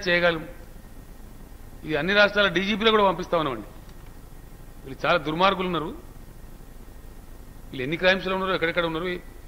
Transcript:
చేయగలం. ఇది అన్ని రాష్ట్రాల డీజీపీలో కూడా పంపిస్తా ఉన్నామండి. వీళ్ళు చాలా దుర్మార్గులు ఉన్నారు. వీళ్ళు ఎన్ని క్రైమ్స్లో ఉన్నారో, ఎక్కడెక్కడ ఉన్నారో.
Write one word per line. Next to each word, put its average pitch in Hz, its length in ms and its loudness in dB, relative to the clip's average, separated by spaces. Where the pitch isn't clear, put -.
చేయగలం. 175 360 4
ఇది 151 120 0
అన్ని 175 180 2
రాష్ట్రాల 202 420 8
డీజీపీలో 202 340 4
కూడా 214 200 6
పంపిస్తా 175 280 0
ఉన్నామండి. 127 300 -2
వీళ్ళు 135 220 -12
చాలా 170 200 6
దుర్మార్గులు 185 440 4
ఉన్నారు. 160 200 -2
వీళ్ళు 135 200 -8
ఎన్ని 160 100 -2
క్రైమ్స్లో 185 400 4
ఉన్నారో, 190 180 2
ఎక్కడెక్కడ 170 360 2
ఉన్నారో. 165 180 -2